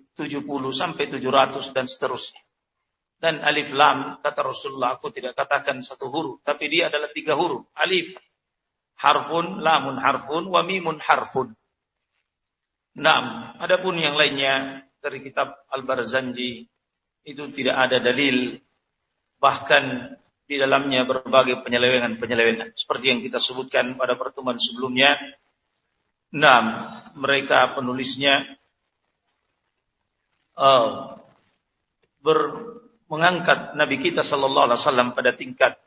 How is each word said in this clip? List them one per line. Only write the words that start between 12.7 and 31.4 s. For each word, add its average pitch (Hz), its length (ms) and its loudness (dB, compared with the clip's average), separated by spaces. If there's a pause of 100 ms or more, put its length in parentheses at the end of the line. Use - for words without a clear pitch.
Nah, 123 640 0
adapun 180 400 0
yang 151 160 0
lainnya 135 720 0 (160)
dari 135 240 -10
kitab 139 320 -6 (160)
Al-Barzanji, 123 960 -4 (560)
itu 147 180 -14 (140)
tidak 131 320 2
ada 127 80 4
dalil, 123 640 0 (800)
bahkan 135 720 2 (340)
di 147 80 -6
dalamnya 135 480 2
berbagai 127 640 2
penyelewengan-penyelewengan. 117 1120 0
Seperti 123 320 0
yang 120 80 0
kita 123 180 -8
sebutkan 127 600 -2
pada 123 160 0
pertemuan 127 400 -6
sebelumnya. 127 640 0 (1120)
Nah, 139 320 6 (560)
mereka 135 560 2
penulisnya, 135 720 0 (2000)
eh, 131 340 6 (1300)